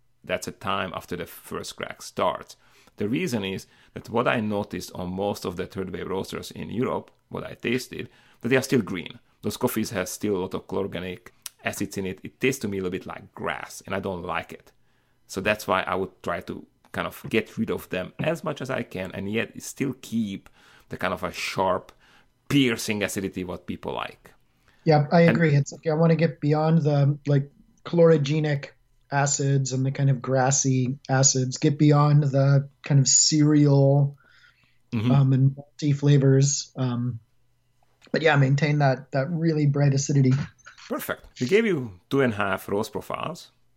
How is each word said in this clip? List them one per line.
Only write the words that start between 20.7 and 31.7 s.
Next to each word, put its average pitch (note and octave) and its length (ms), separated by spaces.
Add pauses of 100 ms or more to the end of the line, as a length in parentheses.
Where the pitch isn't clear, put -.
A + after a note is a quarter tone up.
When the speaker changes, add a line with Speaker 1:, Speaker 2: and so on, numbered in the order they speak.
Speaker 1:
the - 80
kind F#2 180
of F2+ 100
a E2+ 100
sharp, - 580 (560)
piercing A2+ 560
acidity F#2+ 400
what F2 240
people - 260
like. - 400 (520)
Speaker 2:
Yeah, D3 260
I F3 120
Speaker 1:
And E3 120
Speaker 2:
agree. D#3+ 180
It's C#3 200
like, - 140
I D#3 80
wanna E3 200
get D#3+ 240
beyond D#3 440
the, C#3+ 340 (100)
like, C#3+ 240 (320)
chlorogenic D3+ 840 (440)
acids C#3 640
and C3 120
the C3+ 60
kind C#3 180
of A#2+ 140
grassy C3 760 (100)
acids, C3 520
get D3 180